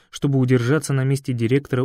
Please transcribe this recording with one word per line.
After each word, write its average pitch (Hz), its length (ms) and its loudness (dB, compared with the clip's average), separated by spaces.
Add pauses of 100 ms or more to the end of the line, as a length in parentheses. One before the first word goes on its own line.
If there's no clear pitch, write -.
(120)
чтобы 139 280 0
удержаться 127 540 2
на 131 100 0
месте 135 300 -2
директора 123 520 0